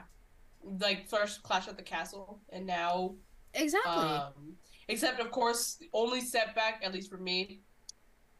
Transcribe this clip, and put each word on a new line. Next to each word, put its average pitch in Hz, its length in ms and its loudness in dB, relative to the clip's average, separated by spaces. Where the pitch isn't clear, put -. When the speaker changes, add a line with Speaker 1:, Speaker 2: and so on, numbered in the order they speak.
Speaker 1:
Like, 196 440 0
first 208 360 0
Clash 190 240 2
at 202 100 -10
the 185 60 -12
Castle, 196 640 -8
and 185 160 -8
now 180 500 2
Speaker 2:
Exactly. 320 380 2
Speaker 1:
um, 151 680 0
except, 240 320 2
of 233 100 -2
course, 233 460 2
the - 180 -18
only 240 280 2
setback, 220 640 0
at 190 100 -2
least 190 180 -6
for 185 60 -8
me, 185 440 -2